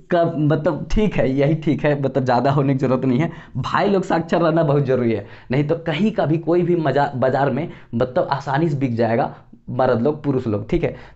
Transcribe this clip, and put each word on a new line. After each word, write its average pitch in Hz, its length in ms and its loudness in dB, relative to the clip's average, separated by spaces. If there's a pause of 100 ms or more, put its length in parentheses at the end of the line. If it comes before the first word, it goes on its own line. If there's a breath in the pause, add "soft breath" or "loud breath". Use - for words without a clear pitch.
(100)
कब, 170 280 2
मतलब 151 520 0
ठीक 208 240 2
है, 131 180 0
यही 143 220 2
ठीक - 300 0
है, 143 180 0
मतलब 131 220 0
ज़्यादा 127 260 2
होने 139 220 2
की 131 60 0
ज़रूरत 127 260 0
नहीं 131 140 2
है। 165 120 0 (260 loud breath)
भाई 151 320 -2
लोग 196 140 2
साक्षर 170 380 -2
रहना 165 220 2
बहुत 143 220 2
ज़रूरी 120 280 0
है, 101 140 -4 (240 loud breath)
नहीं 147 140 2
तो 156 100 0
कहीं 165 380 -2
का 175 140 0
भी 165 120 2
कोई 170 240 2
भी 170 140 2
मजा-, 139 380 0
बाजार 131 360 0
में 143 200 -4 (240 loud breath)
मतलब 123 360 -2
आसानी 143 380 0
से 143 80 -2
बिक 127 200 -2
जाएगा 113 380 0 (360)
मर्द 123 300 0
लोग, 147 240 -2
पुरुष 135 220 -2
लोग, 104 220 -4
ठीक 156 160 0
है। 120 120 -6 (200 loud breath)